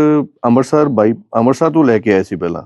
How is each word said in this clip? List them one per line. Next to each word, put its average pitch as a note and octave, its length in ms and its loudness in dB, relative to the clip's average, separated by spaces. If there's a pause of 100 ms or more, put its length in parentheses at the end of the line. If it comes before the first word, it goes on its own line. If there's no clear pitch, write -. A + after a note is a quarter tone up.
(460)
ਅੰਮ੍ਰਿਤਸਰ C3 420 2
ਬਾਈ-, A2 280 0 (200)
ਅੰਮ੍ਰਿਤਸਰ C3 360 0
ਤੋਂ D#3+ 120 0
ਲੈ A#2 160 2
ਕੇ G#2 140 0
ਆਏ F#2+ 100 2
ਸੀ F#2+ 120 -8
ਪਹਿਲਾਂ। E2+ 300 -6